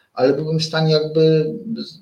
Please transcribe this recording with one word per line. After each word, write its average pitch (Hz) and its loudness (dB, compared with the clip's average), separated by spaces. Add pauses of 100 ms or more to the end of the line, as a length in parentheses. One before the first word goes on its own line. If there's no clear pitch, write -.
(140)
ale 135 2
byłbym 156 -2
w - -4
stanie 160 0
jakby 156 2 (240)
z-, - -14